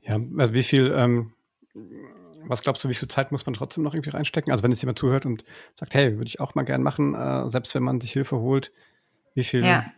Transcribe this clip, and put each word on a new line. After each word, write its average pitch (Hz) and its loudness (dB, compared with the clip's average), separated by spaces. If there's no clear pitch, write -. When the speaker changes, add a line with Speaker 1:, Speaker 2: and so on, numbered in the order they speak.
Speaker 1:
Ja, 107 0
also 120 4
wie 127 4
viel, 135 4
ähm, 120 2
was 123 -2
glaubst - -2
du, 139 0
wie 123 0
viel - -8
Zeit 135 -2
muss 139 -4
man 131 -4
trotzdem 135 -6
noch 147 -2
irgendwie 151 -4
reinstecken? 147 -2
Also 113 2
wenn 120 4
jetzt 120 2
jemand 123 -2
zuhört 131 2
und 120 -4
sagt, - -14
„Hey, 131 4
würde 113 -6
ich - -12
auch 135 -6
mal 139 0
gern 131 0
machen“, 143 0
äh, 127 -2
selbst 123 -4
wenn 131 2
man 127 0
sich 117 -6
Hilfe 135 0
holt, 135 0
wie 127 2
viele 127 2
Speaker 2:
Ja. 170 4